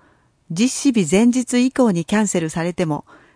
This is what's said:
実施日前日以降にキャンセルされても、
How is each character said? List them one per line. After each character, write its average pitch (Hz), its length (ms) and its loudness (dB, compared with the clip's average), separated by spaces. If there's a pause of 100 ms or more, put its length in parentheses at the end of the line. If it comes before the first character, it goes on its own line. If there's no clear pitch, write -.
(520)
実 247 400 0
施 - 0 -
日 202 180 0
前 214 180 4
日 247 380 0
以 262 60 -2
降 240 200 2
に 170 120 -2
キ 208 140 -2
ャ 220 60 2
ン 196 40 -2
セ 180 140 -2
ル 160 80 -4
さ 165 140 -6
れ 175 100 -4
て 180 120 -2
も、 147 200 -4 (300)